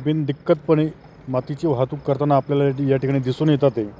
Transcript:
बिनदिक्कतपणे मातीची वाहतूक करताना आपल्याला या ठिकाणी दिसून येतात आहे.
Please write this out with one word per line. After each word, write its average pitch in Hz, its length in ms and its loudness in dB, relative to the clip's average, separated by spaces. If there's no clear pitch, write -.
बिनदिक्कतपणे 156 800 0
मातीची 131 400 -4
वाहतूक 131 400 -2
करताना 143 280 2
आपल्याला 139 480 0
या 135 140 2
ठिकाणी 135 220 -2
दिसून 131 300 0
येतात 139 280 2
आहे. 107 80 -2